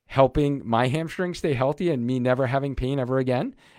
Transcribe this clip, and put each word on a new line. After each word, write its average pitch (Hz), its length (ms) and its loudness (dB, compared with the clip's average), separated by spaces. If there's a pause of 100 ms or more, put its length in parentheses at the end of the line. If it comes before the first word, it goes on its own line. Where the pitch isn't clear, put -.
helping 139 580 2
my 117 220 2
hamstring 165 480 -4
stay 156 180 -2
healthy 147 380 0
and 120 140 -2
me 127 140 0
never 127 280 2
having 139 280 -2
pain 135 240 -2
ever 131 200 0
again. 131 360 -2 (240)